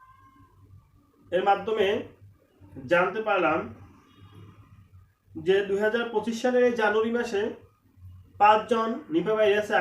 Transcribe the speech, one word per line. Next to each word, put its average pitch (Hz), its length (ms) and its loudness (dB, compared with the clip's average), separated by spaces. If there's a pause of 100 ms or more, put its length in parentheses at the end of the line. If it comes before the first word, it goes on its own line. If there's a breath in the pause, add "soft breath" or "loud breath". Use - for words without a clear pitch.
(1300)
এর 180 180 0
মাধ্যমে 196 380 0 (1040)
জানতে 185 360 0
পারলাম 175 320 0 (1800)
যে 165 200 0 (140)
দুই 196 160 0
হাজার 233 280 0
পঁচিশ 214 280 -4
সালের 247 280 2
এই 240 120 -2
জানুয়ারি 220 360 2
মাসে 202 240 -2 (1000)
পাঁচজন 214 480 4 (240)
নিপা 180 240 0
ভাইরাসে 208 440 2